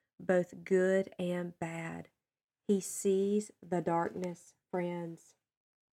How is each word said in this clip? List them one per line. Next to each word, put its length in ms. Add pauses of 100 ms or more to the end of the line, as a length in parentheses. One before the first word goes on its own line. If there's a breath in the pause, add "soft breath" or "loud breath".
(200)
both 440
good 460 (100)
and 400
bad. 500 (580)
He 140
sees 680 (160)
the 140
darkness, 720 (160)
friends, 680 (580)